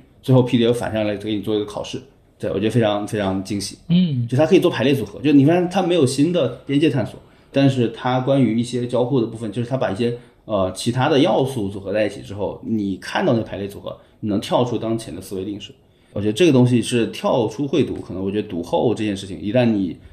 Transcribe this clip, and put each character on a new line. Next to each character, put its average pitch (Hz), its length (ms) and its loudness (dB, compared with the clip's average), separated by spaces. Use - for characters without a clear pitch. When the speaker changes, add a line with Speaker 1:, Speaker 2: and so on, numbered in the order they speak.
Speaker 1:
最 131 100 0
后 127 100 8
P 127 140 0
D 117 120 4
F 120 100 2
返 92 140 -4
上 107 120 -2
来 104 120 -2
给 107 180 -4
你 101 80 -4
做 107 140 -2
一 - 20 0
个 104 60 -2
考 - 180 -8
试。 - 180 -10
对， 104 120 -6
我 - 80 -6
觉 101 60 -4
得 110 60 0
非 117 100 2
常， 104 260 0
非 107 120 -4
常 98 260 -2
惊 101 160 -6
喜。 - 180 -10
Speaker 2:
嗯。 165 380 2
Speaker 1:
就 127 100 -2
它 156 100 4
可 190 80 6
以 160 60 8
做 170 100 2
排 120 140 -4
列 143 100 2
组 113 100 -2
合， - 160 -12
就 139 120 0
你 139 120 8
发 156 100 6
现 180 140 2
它 190 140 0
没 175 120 0
有 156 120 4
新 143 260 2
的 147 160 0
边 139 140 0
界 160 80 4
探 120 160 0
索， - 160 -10
但 139 160 4
是 120 200 2
它 127 320 -2
关 135 220 2
于 113 160 2
一 120 40 0
些 123 240 -4
交 123 180 0
互 127 160 2
的 110 60 2
部 - 100 -12
分， 110 160 -8
就 120 100 -2
是 120 60 -4
它 135 80 -2
把 117 140 0
一 98 40 -4
些， 104 220 -2
呃， 95 280 0
其 - 180 -2
他 127 180 0
的 156 100 4
要 165 260 4
素 110 240 -4
组 101 100 -8
合 98 140 -8
在 107 140 2
一 - 20 -4
起 - 120 -10
之 - 140 -14
后， 98 300 -6
你 98 320 -2
看 - 280 -4
到 139 100 2
那 113 80 0
排 - 160 -10
列 101 100 -6
组 98 120 -14
合， - 160 -12
你 110 80 -4
能 101 120 0
跳 143 240 0
出 113 140 -2
当 113 180 -2
前 95 180 -10
的 90 60 -12
思 98 160 -12
维 95 80 -6
定 101 160 -8
式。 - 120 -18
我 107 80 -6
觉 101 60 -2
得 107 60 2
这 180 120 2
个 160 80 6
东 123 140 6
西 120 160 4
是 117 240 0
跳 135 420 0
出 143 180 -6
会 139 180 0
读， 95 100 -4
可 - 180 -12
能 92 100 -8
我 95 80 -4
觉 104 120 -2
得 101 60 -12
读 85 140 -6
后 151 320 0
这 107 100 -4
件 101 120 -4
事 98 100 -12
情， 87 140 -12
一 101 120 -4
旦 123 120 4
你 98 320 0